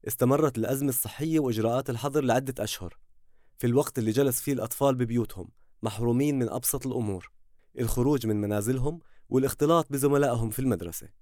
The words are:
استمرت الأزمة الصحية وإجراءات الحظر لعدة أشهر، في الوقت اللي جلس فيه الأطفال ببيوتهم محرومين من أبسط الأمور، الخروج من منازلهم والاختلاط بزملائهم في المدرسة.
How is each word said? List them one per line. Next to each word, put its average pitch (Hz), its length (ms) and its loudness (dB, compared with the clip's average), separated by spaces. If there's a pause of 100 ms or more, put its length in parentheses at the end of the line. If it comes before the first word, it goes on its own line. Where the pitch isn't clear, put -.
استمرت 135 500 2
الأزمة 139 300 -2
الصحية 151 520 -2
وإجراءات 120 500 0
الحظر 135 300 -2
لعدة 131 440 0
أشهر، - 340 -8 (600)
في - 80 -2
الوقت 135 320 2
اللي 113 120 0
جلس 127 300 2
فيه 143 120 -4
الأطفال 135 420 0
ببيوتهم 117 540 -2 (340)
محرومين 120 560 0
من 120 100 0
أبسط 131 380 -4
الأمور، 104 460 -6 (460)
الخروج 123 480 2
من 104 140 2
منازلهم 123 600 -2 (280)
والاختلاط 147 640 2
بزملائهم 139 580 2
في - 80 -6
المدرسة. 90 500 -2 (140)